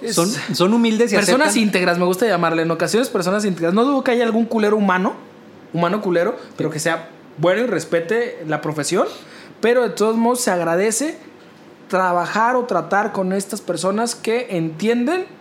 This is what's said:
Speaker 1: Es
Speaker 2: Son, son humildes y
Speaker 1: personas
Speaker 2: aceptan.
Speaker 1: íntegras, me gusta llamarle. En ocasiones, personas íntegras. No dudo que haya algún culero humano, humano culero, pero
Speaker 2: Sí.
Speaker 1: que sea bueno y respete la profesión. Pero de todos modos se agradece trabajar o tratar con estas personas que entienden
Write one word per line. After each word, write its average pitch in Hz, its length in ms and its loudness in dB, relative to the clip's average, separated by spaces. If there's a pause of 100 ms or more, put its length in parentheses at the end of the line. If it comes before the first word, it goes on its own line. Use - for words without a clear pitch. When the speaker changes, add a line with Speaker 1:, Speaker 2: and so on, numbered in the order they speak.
Speaker 1:
Es 226 120 -6
Speaker 2:
Son, 170 160 0 (240)
son 180 180 2
humildes 233 400 2
y 285 40 4
Speaker 1:
personas 233 320 4
Speaker 2:
aceptan. 233 140 2
Speaker 1:
íntegras, 180 360 2
me 180 80 2
gusta 185 200 2
llamarle. 165 360 2
En 165 80 0
ocasiones, 170 400 0
personas 202 340 -2
íntegras. 170 300 0
No 226 100 4
dudo 269 180 2
que 254 100 0
haya 240 120 2
algún 226 220 0
culero 214 320 0
humano, 196 340 2 (600)
humano 175 260 0
culero, 180 360 0 (200)
pero 156 140 -4
Speaker 2:
Sí. - 20 -8
Speaker 1:
que 151 80 -6
sea 165 300 -4 (260)
bueno 180 260 2
y 254 40 0
respete 180 840 -2
la 151 140 -4
profesión. 156 440 -2 (540)
Pero 240 220 4
de 214 80 -2
todos 220 260 0
modos 240 240 2
se 220 100 0
agradece 190 680 0 (680)
trabajar 185 680 0
o 240 80 0
tratar 202 480 0
con 190 220 -2
estas 202 260 -6
personas 196 540 -2
que 226 420 -4
entienden 233 680 -2 (140)